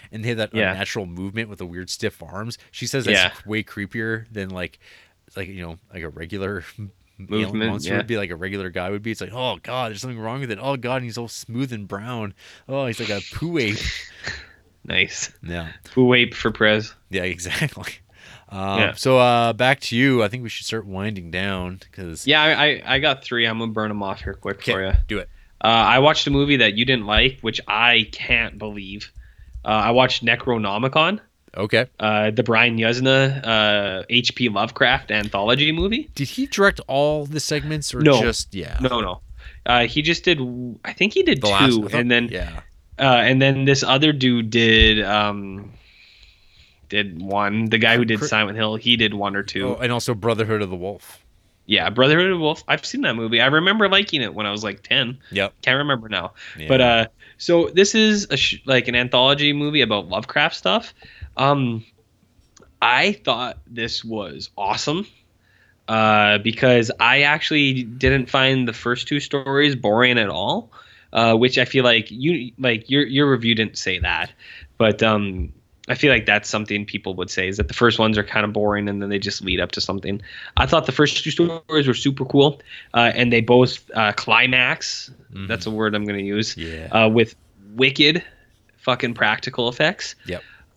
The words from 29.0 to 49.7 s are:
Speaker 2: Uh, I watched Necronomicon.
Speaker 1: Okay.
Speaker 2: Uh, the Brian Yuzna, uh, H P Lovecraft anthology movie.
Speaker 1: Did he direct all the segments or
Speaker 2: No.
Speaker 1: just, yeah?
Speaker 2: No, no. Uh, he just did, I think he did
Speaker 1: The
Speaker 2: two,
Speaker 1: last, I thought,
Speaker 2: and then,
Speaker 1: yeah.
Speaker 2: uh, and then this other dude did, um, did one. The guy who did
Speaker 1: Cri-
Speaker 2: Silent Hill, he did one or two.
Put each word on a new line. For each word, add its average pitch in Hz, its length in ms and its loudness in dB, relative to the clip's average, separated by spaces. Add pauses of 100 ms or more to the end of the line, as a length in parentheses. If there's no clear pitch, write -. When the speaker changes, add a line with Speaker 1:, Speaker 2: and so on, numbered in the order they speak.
Speaker 2:
Uh, - 40 -6
I 107 240 2
watched 123 340 2
Necronomicon. 123 920 0 (360)
Speaker 1:
Okay. 110 300 0 (140)
Speaker 2:
Uh, 107 320 0
the 110 120 0
Brian 117 340 2
Yuzna, 131 680 2
uh, 104 640 0
H 123 260 0
P 120 140 -2
Lovecraft 117 600 0
anthology 107 600 0
movie. 202 440 -2
Speaker 1:
Did 139 140 -6
he 269 180 -6
direct 277 400 0
all 147 400 0
the 151 140 -6
segments 151 520 -6
or 123 80 -6
Speaker 2:
No. 143 200 6
Speaker 1:
just, 113 340 -2
yeah? 82 260 -8
Speaker 2:
No, 123 200 -2
no. 90 200 -6 (440)
Uh, 120 200 4
he 120 160 -2
just 165 220 -2
did, 170 160 2 (440)
I - 100 -10
think 202 200 -2
he 381 100 2
did 254 180 0
Speaker 1:
The 104 60 2
Speaker 2:
two, 104 60 4
Speaker 1:
last, 110 240 4
I 107 40 0
thought, 101 120 -6
Speaker 2:
and 120 160 0
then, 120 220 2
Speaker 1:
yeah. 90 300 -8 (360)
Speaker 2:
uh, 135 60 -2
and 127 380 4
then 135 240 2
this 135 180 2
other 139 300 2
dude 123 360 0
did, 110 540 4
um, 101 680 -2 (1160)
did 98 320 -4
one. 101 440 -2
The 110 120 0
guy 113 200 4
who 120 80 2
did 110 140 -2
Speaker 1:
Cri- - 100 -4
Speaker 2:
Silent 107 280 -2
Hill, 110 200 -2
he 117 180 2
did 110 180 0
one 101 220 -4
or 101 80 -4
two. 98 340 -4